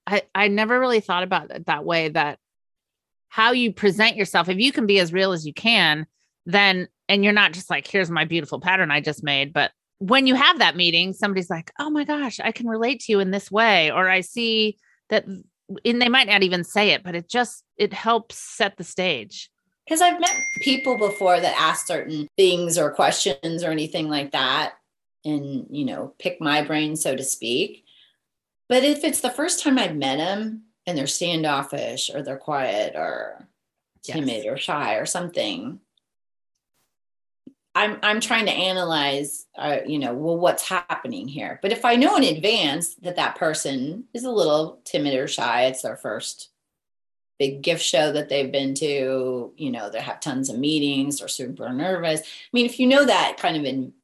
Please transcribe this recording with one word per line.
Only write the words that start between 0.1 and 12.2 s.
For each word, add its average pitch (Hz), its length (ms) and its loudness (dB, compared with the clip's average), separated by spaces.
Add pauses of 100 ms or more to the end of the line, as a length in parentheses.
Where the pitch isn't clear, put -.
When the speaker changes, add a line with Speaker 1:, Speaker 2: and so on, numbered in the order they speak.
Speaker 1:
I 202 140 4
never 214 300 2
really 247 220 2
thought 180 220 -2
about 185 280 -2
it - 160 -12
that 151 180 -2
way, 165 260 2
that 147 280 0 (920)
how 226 240 4
you 247 200 2
present 208 440 2
yourself, 180 320 2
if 185 100 -2
you 247 140 4
can 240 140 0
be 202 120 6
as 170 140 2
real 190 200 2
as 160 140 -4
you 147 80 -8
can, 165 520 2 (400)
then, 185 420 4 (200)
and 196 160 4
you're 208 80 6
not 202 200 4
just 180 180 -10
like, 143 160 -2
"Here's 185 240 0
my 160 160 0
beautiful 151 340 -4
pattern 180 300 0
I 147 100 2
just 151 240 -4
made." 139 280 -2
But 147 200 0 (260)
when 254 280 2
you 262 80 6
have 302 240 6
that 170 180 4
meeting, 175 360 2
somebody's 190 380 -2
like, 165 280 -8
"Oh 294 120 -4
my 302 140 0
gosh, 294 340 -4